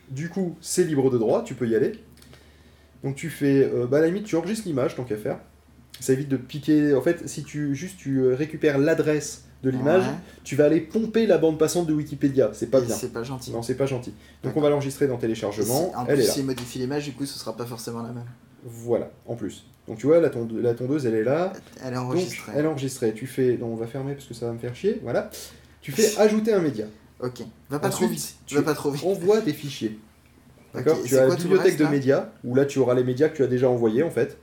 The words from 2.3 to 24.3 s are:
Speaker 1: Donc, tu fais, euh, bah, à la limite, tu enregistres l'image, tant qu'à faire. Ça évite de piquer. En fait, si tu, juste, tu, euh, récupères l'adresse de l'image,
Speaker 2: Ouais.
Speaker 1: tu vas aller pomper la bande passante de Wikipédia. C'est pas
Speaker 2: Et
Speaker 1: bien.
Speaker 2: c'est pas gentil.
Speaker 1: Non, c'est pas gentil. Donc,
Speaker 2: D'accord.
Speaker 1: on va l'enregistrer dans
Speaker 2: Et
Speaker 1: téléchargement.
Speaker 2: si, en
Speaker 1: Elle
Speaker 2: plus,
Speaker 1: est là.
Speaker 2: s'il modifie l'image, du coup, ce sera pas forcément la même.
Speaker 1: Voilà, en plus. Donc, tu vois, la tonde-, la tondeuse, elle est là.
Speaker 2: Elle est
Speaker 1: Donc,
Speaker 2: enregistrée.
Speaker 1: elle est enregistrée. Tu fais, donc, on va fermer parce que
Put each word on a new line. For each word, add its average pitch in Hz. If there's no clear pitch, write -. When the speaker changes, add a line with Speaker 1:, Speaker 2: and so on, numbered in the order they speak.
Speaker 1:
Donc, 139
tu 160
fais, 139
euh, 123
bah, 131
à 151
la 160
limite, 202
tu -
enregistres 180
l'image, 131
tant 127
qu'à 110
faire. -
Ça 135
évite 143
de 135
piquer. 147
En 127
fait, 170
si 151
tu, 147
juste, 180
tu, 135
euh, 127
récupères 151
l'adresse 151
de 131
l'image, 147
Speaker 2:
Ouais. -
Speaker 1:
tu -
vas 147
aller 156
pomper 220
la 175
bande 156
passante 165
de 156
Wikipédia. 139
C'est -
pas 131
Speaker 2:
Et 120
Speaker 1:
bien. 113
Speaker 2:
c'est 113
pas 117
gentil. 127
Speaker 1:
Non, 113
c'est 123
pas 139
gentil. 123
Donc, -
Speaker 2:
D'accord. 131
Speaker 1:
on 151
va 147
l'enregistrer 139
dans 123
Speaker 2:
Et 120
Speaker 1:
téléchargement. 113
Speaker 2:
si, -
en 123
Speaker 1:
Elle 143
Speaker 2:
plus, 131
Speaker 1:
est 101
là. -
Speaker 2:
s'il 139
modifie 123
l'image, 143
du 139
coup, 139
ce -
sera 107
pas 120
forcément 117
la 117
même. 120
Speaker 1:
Voilà, 117
en 117
plus. 104
Donc, 107
tu 127
vois, 165
la 151
tonde-, 113
la 117
tondeuse, 127
elle 110
est 107
là. 170
Speaker 2:
Elle 127
est -
Speaker 1:
Donc, 127
Speaker 2:
enregistrée. 151
Speaker 1:
elle 147
est -
enregistrée. 131
Tu 131
fais, 127
donc, 117
on 113
va 113
fermer 139
parce 139
que -